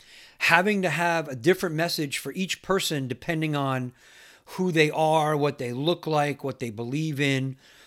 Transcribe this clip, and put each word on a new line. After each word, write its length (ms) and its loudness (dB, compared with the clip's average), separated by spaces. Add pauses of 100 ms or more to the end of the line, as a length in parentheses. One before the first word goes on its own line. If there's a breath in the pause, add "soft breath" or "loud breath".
(400 loud breath)
having 420 4
to 80 2
have 400 0
a 60 -8
different 400 2
message 420 -2
for 160 -8
each 280 -4
person 460 -2
depending 480 -4
on 380 -2 (520 loud breath)
who 280 -2
they 180 4
are, 460 2
what 220 0
they 120 -6
look 340 -2
like, 380 0
what 160 -6
they 120 -6
believe 500 -4
in, 340 0 (320 loud breath)